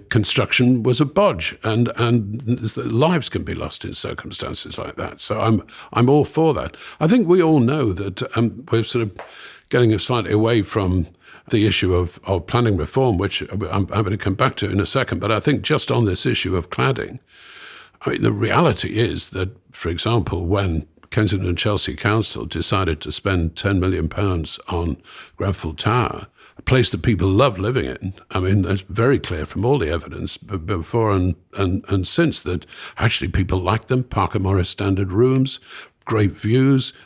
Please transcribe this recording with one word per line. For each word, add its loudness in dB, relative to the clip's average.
construction 2
was 2
a 4
bodge, 0
and, 2
and 0
the -4
lives 2
can -4
be -6
lost -8
in -8
circumstances -10
like -10
that. -10
So -4
I'm, 2
I'm 4
all 6
for 2
that. -6
I 4
think 4
we 6
all 6
know 2
that, -6
um, 0
we're 2
sort 0
of -4
getting 4
slightly -2
away 4
from 0
the 4
issue 2
of, 0
of -2
planning 2
reform, 2
which -2
I'm, -2
I'm 0
gonna -2
come -2
back 2
to -2
in 2
a 2
second. -2
But -2
I 2
think 0
just 0
on 4
this 0
issue -2
of -2
cladding, -2
I 0
mean, -2
the 4
reality 2
is -2
that, -4
for -6
example, -2
when 0
Kensington 0
and -2
Chelsea -2
Council -2
decided -2
to -10
spend 0
ten 0
million 0
pounds -4
on -2
Grenfell -4
Tower, -2
a -20
place 2
that -4
people 2
love 4
living -2
in. -8
I -2
mean, 2
it's -2
very 2
clear -6
from -4
all 2
the -2
evidence -6
b-, -10
before -2
and, 2
and, 0
and 0
since 0
that -6
actually 0
people 0
like 0
them. 0
Parker -2
Morris 2
standard 0
rooms, 2
great 2
views, 2